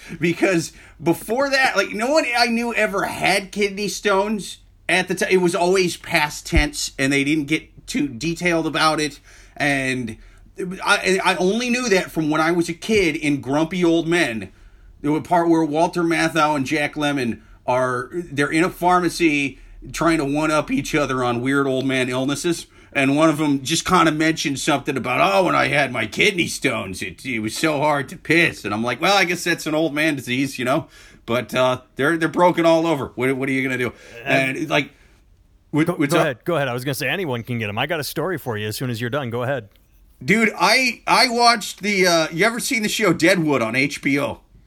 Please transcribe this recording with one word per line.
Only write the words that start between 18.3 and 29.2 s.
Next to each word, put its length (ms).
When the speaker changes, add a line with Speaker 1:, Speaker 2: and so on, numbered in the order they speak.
Speaker 1:
in 140
a 60
pharmacy 880
trying 280
to 40
one-up 480
each 240
other 300
on 160
weird 260
old 180
man 220
illnesses. 600
And 240
one 100
of 100
them 260
just 200
kinda 300
mentioned 480
something 340
about, 240
"Oh, 240
when 120
I 120
had 240
my 140
kidney 420
stones, 540
it, 240
it 140
was 140
so 260
hard 280
to 100
piss." 460
And 100
I'm 80
like, 200
"Well, 160
I 80